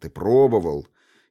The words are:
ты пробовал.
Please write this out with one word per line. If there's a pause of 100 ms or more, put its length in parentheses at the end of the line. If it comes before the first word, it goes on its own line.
ты
пробовал. (440)